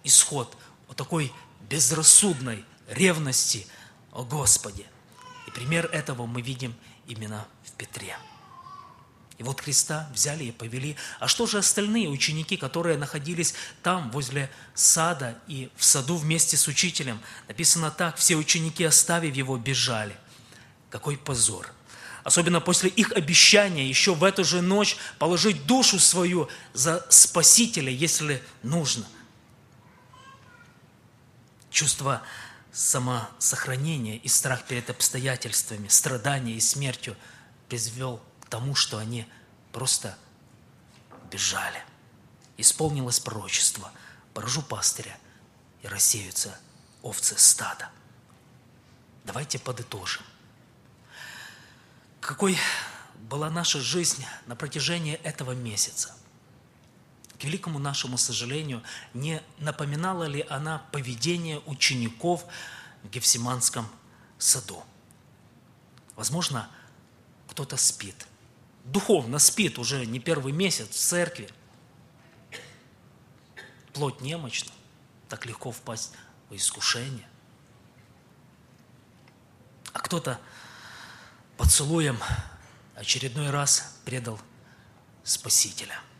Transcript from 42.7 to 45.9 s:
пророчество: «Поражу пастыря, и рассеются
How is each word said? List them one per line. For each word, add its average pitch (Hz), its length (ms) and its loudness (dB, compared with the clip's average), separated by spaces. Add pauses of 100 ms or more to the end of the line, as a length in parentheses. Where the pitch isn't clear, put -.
пророчество: - 720 -2 (420)
«Поражу 123 280 -4
пастыря, - 560 -4 (640)
и 104 60 -14
рассеются 101 720 0 (440)